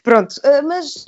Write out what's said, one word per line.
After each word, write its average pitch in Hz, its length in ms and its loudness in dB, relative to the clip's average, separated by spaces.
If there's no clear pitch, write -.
Pronto, 220 320 2
eh, 277 180 2
mas, 320 460 -10